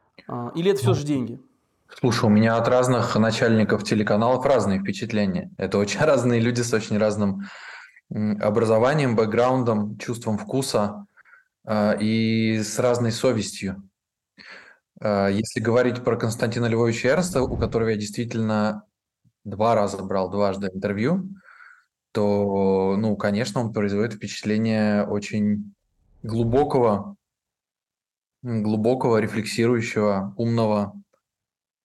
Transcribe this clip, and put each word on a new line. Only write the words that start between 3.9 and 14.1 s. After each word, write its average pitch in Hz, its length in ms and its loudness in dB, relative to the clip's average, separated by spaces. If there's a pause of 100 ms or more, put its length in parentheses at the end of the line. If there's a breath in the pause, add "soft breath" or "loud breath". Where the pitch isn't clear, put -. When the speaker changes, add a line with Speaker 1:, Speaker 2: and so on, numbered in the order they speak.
Speaker 2:
разные 101 340 2
впечатления. 98 760 -2
Это 95 220 0
очень 101 200 -2
<laughs> - 20 2
разные 123 380 4
люди 120 220 0
с 117 120 -2
очень 107 260 -2
разным, 104 420 0 (680 loud breath)
м, 107 300 -2
образованием, 113 760 2
бэкграундом, 113 840 0
чувством 113 400 -6
вкуса, 104 680 -4 (580 loud breath)
а, 107 320 2
и 110 640 0
с 107 180 -6
разной 120 340 2
совестью. 104 760 -4 (1120 loud breath)